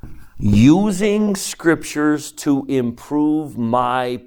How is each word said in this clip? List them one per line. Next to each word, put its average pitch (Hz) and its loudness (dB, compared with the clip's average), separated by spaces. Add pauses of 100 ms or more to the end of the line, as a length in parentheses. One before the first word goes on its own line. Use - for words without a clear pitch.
(400)
using 190 4
scriptures 151 -2
to 135 -2
improve 139 -2
my 123 -2